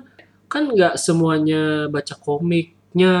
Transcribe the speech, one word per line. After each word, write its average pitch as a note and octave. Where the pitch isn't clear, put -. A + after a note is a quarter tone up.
kan D4
nggak F#3
semuanya D#3
baca D3
komiknya E3+